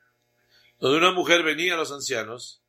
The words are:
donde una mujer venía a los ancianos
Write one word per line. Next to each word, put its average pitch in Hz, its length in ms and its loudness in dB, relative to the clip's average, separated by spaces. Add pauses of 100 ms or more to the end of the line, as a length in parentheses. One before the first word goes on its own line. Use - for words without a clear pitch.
(800)
donde 139 180 2
una 175 140 4
mujer 170 300 2
venía 160 340 -2
a - 20 -2
los 147 140 -4
ancianos 123 760 -8